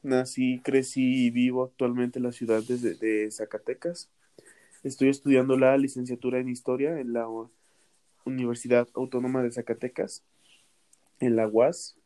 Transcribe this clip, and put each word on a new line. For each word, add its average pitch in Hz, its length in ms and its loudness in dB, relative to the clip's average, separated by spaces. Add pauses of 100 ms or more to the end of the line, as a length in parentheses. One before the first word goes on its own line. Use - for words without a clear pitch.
Nací, 127 600 0
crecí 131 600 2
y 120 60 4
vivo 123 320 2
actualmente 123 560 -2
en 123 40 -2
la 120 100 -4
ciudad 113 280 0
de, 123 160 -4
de 107 540 -2
Zacatecas. - 800 -8 (720)
Estoy 135 260 2
estudiando 135 480 4
la 131 200 6
licenciatura 127 640 -2
en 127 100 -4
Historia 135 500 -2
en 120 140 -6
la 117 140 -2
u-, 113 220 -10 (760)
Universidad 120 680 0
Autónoma 127 480 -2
de 120 100 0
Zacatecas, - 720 -8 (960)
en 120 160 2
la 110 120 2
uas. 120 580 0